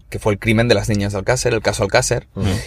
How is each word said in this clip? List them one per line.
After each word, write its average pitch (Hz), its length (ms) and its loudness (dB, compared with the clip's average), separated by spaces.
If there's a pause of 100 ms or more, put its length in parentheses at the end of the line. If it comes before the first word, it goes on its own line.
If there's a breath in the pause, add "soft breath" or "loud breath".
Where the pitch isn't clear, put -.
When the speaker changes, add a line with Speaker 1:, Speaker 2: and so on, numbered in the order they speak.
Speaker 1:
que 107 100 -8
fue 107 140 0
el 101 80 -4
crimen 113 260 2
de 117 80 6
las 101 140 0
niñas 101 240 0
de 104 60 -4
Alcácer, 120 360 0
el 110 60 0
caso 101 240 0
Alcácer. 117 500 0
Speaker 2:
Ujú. 104 140 -2 (180 loud breath)